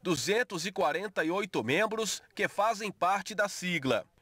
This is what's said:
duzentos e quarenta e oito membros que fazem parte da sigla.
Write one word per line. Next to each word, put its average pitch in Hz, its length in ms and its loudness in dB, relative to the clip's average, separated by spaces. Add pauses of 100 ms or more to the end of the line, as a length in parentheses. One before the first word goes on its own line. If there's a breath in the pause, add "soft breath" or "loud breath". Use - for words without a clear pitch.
duzentos 175 640 0
e 208 40 -6
quarenta 185 540 0
e 156 60 -2
oito 185 340 -2
membros 208 580 0 (120)
que 196 120 -2
fazem 208 460 0
parte 196 420 0
da 202 140 0
sigla. 135 560 0 (180 soft breath)